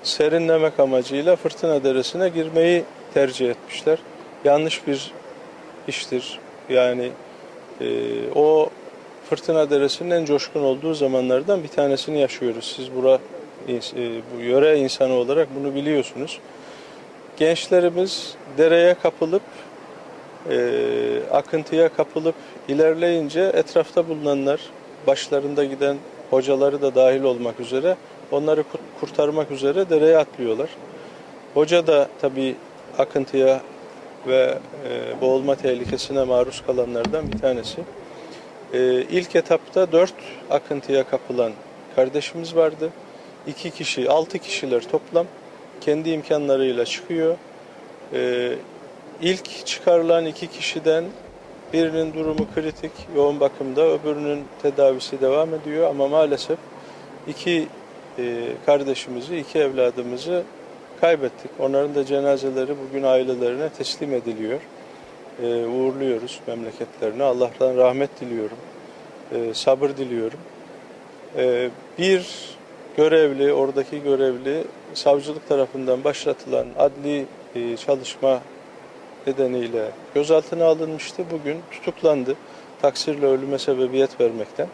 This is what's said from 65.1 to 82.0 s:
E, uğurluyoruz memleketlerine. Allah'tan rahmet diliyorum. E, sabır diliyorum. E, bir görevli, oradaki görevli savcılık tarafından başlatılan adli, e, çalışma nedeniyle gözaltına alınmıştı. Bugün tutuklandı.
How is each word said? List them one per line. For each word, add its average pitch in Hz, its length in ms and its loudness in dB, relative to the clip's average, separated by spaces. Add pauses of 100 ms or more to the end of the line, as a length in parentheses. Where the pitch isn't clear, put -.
E, 117 220 -2
uğurluyoruz 127 800 -2
memleketlerine. 117 760 -6
Allah'tan 127 540 0
rahmet 127 440 2
diliyorum. 117 360 -6 (720)
E, 117 220 -4
sabır 135 360 2
diliyorum. 123 500 -6 (1000)
E, 127 320 2 (300)
bir 185 260 2 (720)
görevli, 147 560 4
oradaki 139 500 -2
görevli 135 600 0 (300)
savcılık 143 560 0
tarafından 131 540 0
başlatılan 131 640 -2 (120)
adli, 143 480 0 (300)
e, 120 220 -4
çalışma 131 600 0 (880)
nedeniyle 123 640 -2 (220)
gözaltına 160 520 2
alınmıştı. 160 640 0
Bugün 151 260 -6 (140)
tutuklandı. 139 640 0 (460)